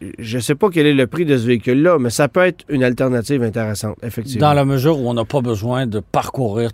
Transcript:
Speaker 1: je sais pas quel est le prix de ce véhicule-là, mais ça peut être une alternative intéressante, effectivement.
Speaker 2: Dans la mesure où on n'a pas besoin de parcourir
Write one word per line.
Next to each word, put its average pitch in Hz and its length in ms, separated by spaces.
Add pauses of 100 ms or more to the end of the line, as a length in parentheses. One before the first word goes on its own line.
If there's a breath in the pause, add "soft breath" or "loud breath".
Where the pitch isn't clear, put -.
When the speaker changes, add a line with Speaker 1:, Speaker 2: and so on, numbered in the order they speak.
(200)
Speaker 1:
je 117 180
sais 123 160
pas 202 180
quel 156 140
est 147 80
le 131 140
prix 170 160
de 147 120
ce 113 80
véhicule-là, 131 540
mais 123 120
ça 143 180
peut - 180
être 175 220
une 135 160
alternative 127 580
intéressante, 107 600
effectivement. 120 460
Speaker 2:
Dans 147 60
la 143 100
mesure 139 360
où 120 100
on 120 40
n'a 113 100
pas 143 160
besoin 120 460
de 107 140
parcourir 117 640 (120)